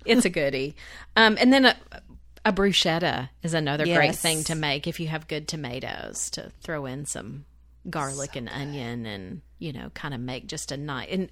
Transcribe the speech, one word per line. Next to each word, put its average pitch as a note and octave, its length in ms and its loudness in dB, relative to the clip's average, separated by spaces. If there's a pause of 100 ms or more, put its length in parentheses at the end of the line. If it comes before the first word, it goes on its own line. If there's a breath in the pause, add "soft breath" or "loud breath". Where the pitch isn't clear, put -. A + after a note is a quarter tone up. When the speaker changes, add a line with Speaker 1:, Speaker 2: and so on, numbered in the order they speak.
Speaker 1:
It's A#3 200 6
a F#3+ 40 4
goodie. C#3 460 0 (400 loud breath)
Um, A3 240 8
and B3 140 8
then C4+ 120 8
a, A#3 120 6 (640)
a G#3+ 100 4
bruschetta E3+ 760 2 (120)
is E3 120 -2
another D3+ 320 0
great E3+ 220 6
Speaker 2:
Yes. D#3 140 -2
Speaker 1:
thing D#3+ 240 2
to E3 100 -2
make D3 320 -2
if E3 120 -6
you E3 80 -4
have D#3 220 -6
good D3+ 180 -6
tomatoes, B2+ 840 -8
to - 200 -10 (100)
throw D3 240 -6
in C3+ 200 -8
some C#3 400 -10 (440)
garlic C#3 440 -6
Speaker 2:
So C#3 60 -8
Speaker 1:
and A#2 100 -8
Speaker 2:
good. - 80 -10
Speaker 1:
onion B2+ 480 -6
and, G2+ 360 -10 (180)
you D#3+ 120 -8
know, - 220 -12
kind C#3+ 200 -8
of B2 60 -6
make B2+ 280 -8
just - 260 -10
a C3+ 40 -8
nice, C#3 320 -8
and, F#3+ 220 -2